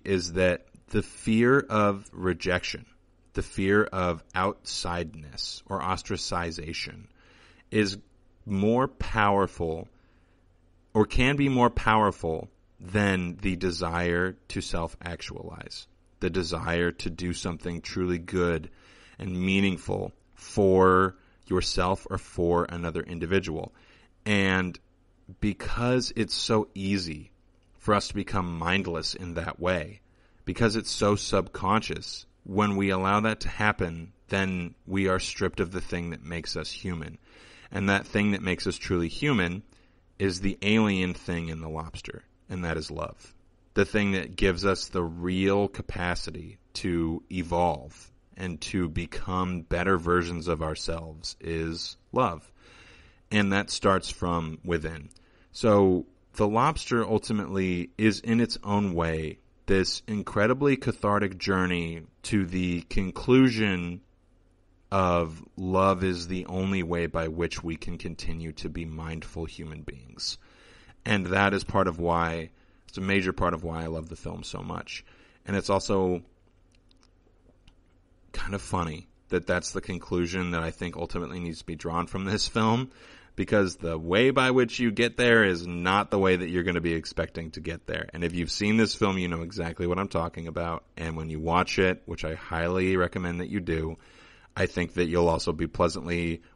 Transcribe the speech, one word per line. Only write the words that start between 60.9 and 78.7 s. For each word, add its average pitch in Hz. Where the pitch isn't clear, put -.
journey 87
to 101
the 87
conclusion 104
of 87
love 92
is 87
the 92
only 95
way 85
by 82
which 82
we 82
can 87
continue 82
to -
be 82
mindful 80
human 78
beings. -
And 98
that 98
is 98
part 95
of 82
why, 85
it's -
a 95
major 95
part 87
of 82
why 82
I 82
love 80
the 80
film 85
so 95
much. 85
And 98
it's 98
also 95
kind 95
of 98
funny 85